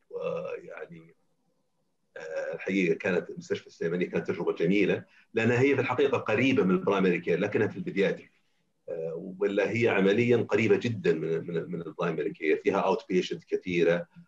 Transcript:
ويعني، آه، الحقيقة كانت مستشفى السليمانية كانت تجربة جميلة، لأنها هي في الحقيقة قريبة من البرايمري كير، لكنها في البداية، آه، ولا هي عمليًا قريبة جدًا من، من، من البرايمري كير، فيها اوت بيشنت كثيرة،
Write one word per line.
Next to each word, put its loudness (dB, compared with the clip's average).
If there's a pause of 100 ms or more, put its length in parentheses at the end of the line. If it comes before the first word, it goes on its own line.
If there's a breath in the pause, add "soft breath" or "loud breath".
ويعني، -10 (1040)
آه، -6
الحقيقة 0
كانت -2
مستشفى -6
السليمانية -4
كانت -4
تجربة -2
جميلة، 2 (300 soft breath)
لأنها 2
هي 4
في 0
الحقيقة 2
قريبة 2
من 2
البرايمري 2
كير، 0
لكنها 0
في -6
البداية، -2 (580)
آه، -8
ولا 2
هي 2
عمليًا 4
قريبة 4
جدًا 0
من، -4
من، -6
من -6
البرايمري -4
كير، 0
فيها 2
اوت 0
بيشنت -2
كثيرة، 0 (200 loud breath)